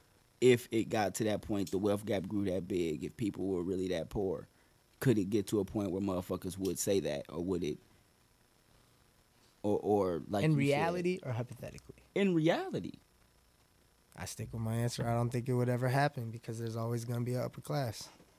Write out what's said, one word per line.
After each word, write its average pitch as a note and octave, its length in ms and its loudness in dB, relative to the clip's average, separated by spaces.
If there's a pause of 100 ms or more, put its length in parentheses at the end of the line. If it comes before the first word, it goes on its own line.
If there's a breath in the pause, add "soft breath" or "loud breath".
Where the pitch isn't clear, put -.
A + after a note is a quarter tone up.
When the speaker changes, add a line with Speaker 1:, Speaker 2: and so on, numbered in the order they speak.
(420)
Speaker 1:
if A#2+ 300 8
it A2+ 180 0
got G#2 260 0
to A#2+ 100 -2
that G#2 160 0
point, G2+ 300 -2
the G2 60 0
wealth G#2 280 2
gap G2 220 0
grew G2+ 180 -2
that F2+ 220 -2
big, E2+ 360 0
if - 140 -8
people G2 300 -2
were F2+ 160 0
really F#2 260 -2
that E2 200 -2
poor, F#2+ 380 -2 (520 soft breath)
could A#2 180 4
it F#2+ 120 2
get G#2 180 2
to A2 120 2
a F#2+ 60 2
point G2+ 260 -2
where F#2+ 100 -2
motherfuckers F#2 560 -2
would F#2+ 200 -2
say G2+ 220 2
that, D2 300 -2
or E2+ 140 -4
would F2 200 0
it, D2+ 160 -2 (1800)
or, G#2 180 2
or F#2+ 480 2
like G2+ 140 0
Speaker 2:
In D#3 80 4
Speaker 1:
you D3 60 4
said C#3 200 4
Speaker 2:
reality F3 460 0
or C3 80 -4
hypothetically? - 640 -8 (200)
Speaker 1:
In F#3+ 200 4
reality. E3+ 580 0 (1200)
Speaker 2:
I F#2+ 80 -8
stick G#2+ 260 -10
with A2+ 100 -4
my A2+ 140 -2
answer. A#2+ 320 -2
I A#2 60 2
don't A#2+ 160 2
think B2 180 -4
it B2+ 60 0
would B2 160 2
ever B2 180 0
happen C3 420 0
because A2+ 300 -10
there's A2+ 160 -6
always A#2 300 -2
gonna A#2+ 180 -2
be B2 120 -2
an B2 60 -2
upper A#2+ 200 -6
class. C#3 480 -4 (300)